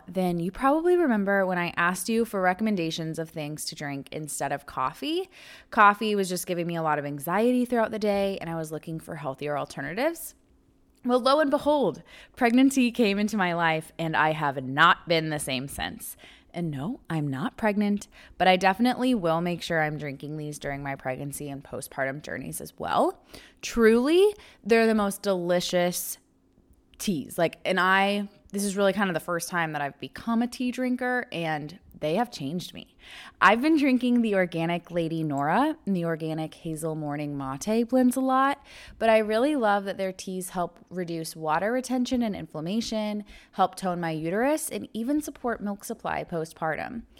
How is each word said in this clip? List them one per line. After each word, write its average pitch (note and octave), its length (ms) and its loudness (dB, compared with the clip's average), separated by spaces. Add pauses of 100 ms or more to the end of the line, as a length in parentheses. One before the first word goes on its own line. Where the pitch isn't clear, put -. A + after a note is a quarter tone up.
then F3 320 -2
you F3 100 -2
probably D#4+ 460 2
remember G3+ 500 2
when F#3 120 0
I F3 180 -2
asked F3+ 320 0
you A3+ 160 2
for G#3+ 160 -4
recommendations E3+ 800 0
of D#3+ 100 -6
things D3+ 360 -8
to - 100 -10
drink C#3 380 -8
instead D3 400 -6
of C#3+ 120 -8
coffee. C#4+ 640 -4 (420)
Coffee G#3 440 6
was F#3+ 140 0
just F3+ 180 -4
giving E3+ 200 -2
me E3+ 100 -4
a D#3+ 60 -4
lot D3+ 160 2
of C#3+ 60 -6
anxiety G3 600 0
throughout A#3 260 0
the A3 80 -6
day, G3+ 400 0
and E3 100 -10
I E3 60 -4
was D#3+ 160 -6
looking D#3+ 260 -8
for E3 180 -10
healthier D3 420 -6
alternatives. E3 800 -6 (680)
Well, B3 160 2
lo C4+ 220 4
and C#4 100 2
behold, C#4 500 2 (360)
pregnancy B3+ 540 6
came G3+ 280 2
into G#3+ 160 0
my F3+ 160 2
life, D#3+ 480 0
and D#3+ 160 -2
I D3+ 160 4
have C#3+ 320 -2
not D3+ 460 4
been D#3+ 220 2
the D3 80 -4
same C3+ 280 -4
since. - 480 -8 (380)
And F3 160 -4
no, D3 300 -6 (100)
I'm D3+ 200 -2
not C#3 260 -6
pregnant, G3+ 540 0 (280)
but F3+ 80 4
I F#3 120 6
definitely A#3+ 580 2
will E3 240 2
make F3 220 -2
sure E3 200 -2
I'm D3+ 160 -2
drinking D3 380 -10
these D3+ 240 -10
during C#3+ 240 -8
my C#3 120 -6
pregnancy C#3 520 -8
and C#3 160 -12
postpartum C3+ 580 -6
journeys - 380 -10
as - 180 -14
well. A3 460 0 (380)
Truly, C#4 760 4 (260)
they're A3+ 240 4
the A3 80 4
most G3+ 280 0
delicious F3+ 960 0 (800)
teas. - 400 -4
Like, E3 260 0
and F3+ 160 0
I, G3 480 2 (240)
this G3+ 140 -2
is F#3+ 100 -4
really G3+ 160 4
kind F#3+ 180 0
of F3 40 -2
the D#3 80 -2
first E3+ 260 -4
time E3+ 240 -2
that D3 100 -4
I've C#3+ 200 -6
become A3+ 400 -4
a A#3+ 60 0
tea B3 240 -4
drinker, B3 600 -2
and D#3 480 -6 (200)
they D3+ 160 -2
have A#3 160 0
changed D#3 420 -8
me. - 220 -20 (440)
I've A3 220 6
been D#4+ 160 4
drinking B3 460 2
the G#3+ 100 0
Organic E3+ 560 0
Lady E3 320 -2
Nora D#3+ 640 0
and G3 100 0
the E3+ 100 0
Organic D#3+ 500 -4
Hazel D#3+ 400 -6
Morning D3 420 -6
Mate G#3 520 -2
blends B3+ 260 4
a C4 60 -2
lot, C4 420 2 (340)
but A3 100 2
I A3 120 8
really A3+ 360 2
love G#3 280 2
that G3 160 -6
their F#3+ 120 -2
teas F#3 380 -8
help F3+ 300 -4 (100)
reduce E3+ 460 -6
water D#3+ 360 0
retention B3 520 -2
and G#3 120 -2
inflammation, G#3 880 -4 (280)
help F#3 240 0
tone F3+ 240 -4
my E3+ 100 -2
uterus, G3+ 580 -2
and G3+ 260 -8
even C4 280 -2
support C4 400 -6
milk G3+ 220 -6
supply D#3+ 400 -6
postpartum. D#3+ 800 -6 (160)